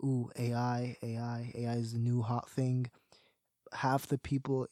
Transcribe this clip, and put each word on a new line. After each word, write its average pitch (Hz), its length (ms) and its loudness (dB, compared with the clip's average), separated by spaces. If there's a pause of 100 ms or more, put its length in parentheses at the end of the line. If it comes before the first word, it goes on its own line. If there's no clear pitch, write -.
Ooh, 127 360 2
A 120 160 0
I, 123 480 0
A 117 160 -4
I, 117 360 -4
A 120 120 -2
I 117 80 0
is 117 180 0
the 117 60 -2
new 120 240 4
hot 120 260 -2
thing. 127 420 0 (840)
Half 135 340 2
the 143 100 0
people 131 560 0